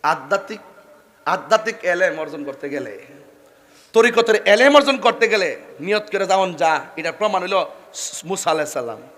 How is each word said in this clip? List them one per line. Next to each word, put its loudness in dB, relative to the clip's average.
আধ্যাত্মিক, -2
আধ্যাত্মিক 0
এলেম 0
অর্জন -8
করতে -10
গেলে, -8
তরিকতের 4
এলেম 6
অর্জন 2
করতে 2
গেলে 0
নিয়ত -2
করে -2
যাওন 2
যা, 0
এটা -4
প্রমাণ -2
হইল 0
মুসা -4
আলাইহিস -2
সালাম। -8